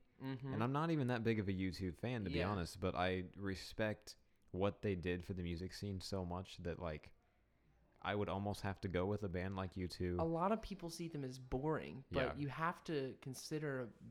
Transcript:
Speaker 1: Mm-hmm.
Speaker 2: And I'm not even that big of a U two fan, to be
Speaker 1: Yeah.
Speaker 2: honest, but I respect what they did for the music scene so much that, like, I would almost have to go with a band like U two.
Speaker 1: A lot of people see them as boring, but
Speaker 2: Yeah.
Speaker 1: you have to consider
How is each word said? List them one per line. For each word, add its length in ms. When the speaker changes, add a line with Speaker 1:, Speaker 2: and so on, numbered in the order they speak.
Speaker 1:
Mm-hmm. 300
Speaker 2:
And 100
I'm 100
not 180
even 160
that 160
big 160
of 80
a 60
U 180
two 220
fan, 320
to 40
be 100
Speaker 1:
Yeah. 100
Speaker 2:
honest, 300
but 160
I 300
respect 800
what 300
they 140
did 300
for 80
the 100
music 300
scene 280
so 240
much 320
that, 220
like, 320
I 100
would 140
almost 320
have 200
to 60
go 180
with 180
a 40
band 280
like 200
U 120
two. 320
Speaker 1:
A 40
lot 280
of 100
people 280
see 180
them 160
as 160
boring, 720
but 120
Speaker 2:
Yeah. 140
Speaker 1:
you 120
have 360
to 360
consider 680